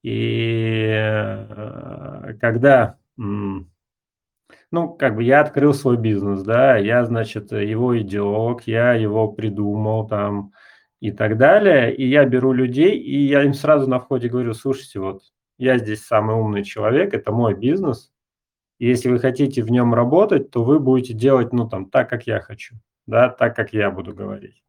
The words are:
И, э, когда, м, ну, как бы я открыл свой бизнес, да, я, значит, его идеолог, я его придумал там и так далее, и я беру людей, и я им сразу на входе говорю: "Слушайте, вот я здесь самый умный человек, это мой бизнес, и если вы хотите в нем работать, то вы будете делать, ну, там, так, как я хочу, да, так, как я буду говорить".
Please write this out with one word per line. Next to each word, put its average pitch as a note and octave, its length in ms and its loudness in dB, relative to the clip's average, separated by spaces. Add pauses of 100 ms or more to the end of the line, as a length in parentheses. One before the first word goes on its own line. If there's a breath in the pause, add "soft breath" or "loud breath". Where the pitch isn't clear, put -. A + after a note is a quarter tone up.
И, A2+ 840 -2
э, G#2+ 1500 -6
когда, A#2 580 4 (200)
м, G2+ 520 -8 (1000 soft breath)
ну, E3+ 240 -2
как B2 200 0
бы A2 80 -4
я C3 180 6
открыл C#3+ 340 2
свой A#2+ 240 0
бизнес, G2+ 440 -2
да, A#2+ 360 4
я, A#2 260 2
значит, A2+ 480 -6
его A2 480 -2
идеолог, G#2 680 -4
я A#2 280 2
его A2 360 0
придумал G#2+ 760 -4
там G2+ 440 -4 (480 soft breath)
и G#2 120 -6
так A2 240 -2
далее, D3 580 4
и C3 140 -4
я C#3+ 160 6
беру B2+ 280 2
людей, C3 460 2
и C#3 280 -2
я C#3+ 160 4
им C#3 120 2
сразу C#3+ 340 2
на B2+ 120 0
входе A#2+ 280 -4
говорю: A#2+ 260 -4
"Слушайте, C3 460 -6
вот F#2+ 220 -8 (360)
я B2+ 200 2
здесь G#2+ 260 -6
самый A2 320 0
умный G#2 280 -2
человек, A2 500 0
это A2 180 -4
мой A2+ 220 0
бизнес, C#3 580 -4 (680)
и A#2+ 80 -2
если B2 240 0
вы A#2+ 80 2
хотите C3 440 -2
в G#2+ 80 -6
нем A#2+ 240 2
работать, D3 560 2
то A#2 140 -2
вы D3 160 4
будете B2+ 320 0
делать, A#2+ 400 2
ну, A#2 160 -2
там, F#2+ 220 -10
так, B2+ 180 0
как - 180 -8
я G#2+ 140 -4
хочу, - 360 -20 (300)
да, A#2 220 4
так, A#2+ 260 -2
как A2 200 -6
я G2+ 160 0
буду F#2+ 240 -12
говорить". G2+ 540 -16